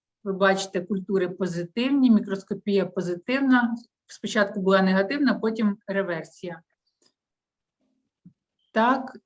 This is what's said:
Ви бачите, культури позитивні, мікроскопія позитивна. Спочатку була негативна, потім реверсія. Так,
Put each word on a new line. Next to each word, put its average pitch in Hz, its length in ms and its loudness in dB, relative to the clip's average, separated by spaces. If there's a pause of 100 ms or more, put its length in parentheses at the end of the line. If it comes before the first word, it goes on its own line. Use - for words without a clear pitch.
(240)
Ви 196 80 -4
бачите, 190 480 0
культури 190 480 -2
позитивні, 202 800 0
мікроскопія 196 760 0
позитивна. 233 920 0 (300)
Спочатку 208 540 -4
була 190 220 4
негативна, 202 520 2
потім 220 520 -2
реверсія. 175 760 -6 (2000)
Так, 247 540 0